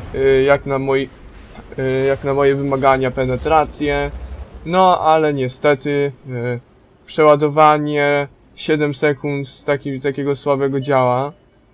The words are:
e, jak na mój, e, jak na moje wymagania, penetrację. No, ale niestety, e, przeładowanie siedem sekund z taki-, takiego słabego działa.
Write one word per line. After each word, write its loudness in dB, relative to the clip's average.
e, 2
jak 2
na -4
mój, -2
e, -2
jak -2
na -2
moje 4
wymagania, 0
penetrację. -2
No, 2
ale 2
niestety, -2
e, -6
przeładowanie 2
siedem -2
sekund -2
z -20
taki-, -4
takiego -4
słabego -2
działa. 0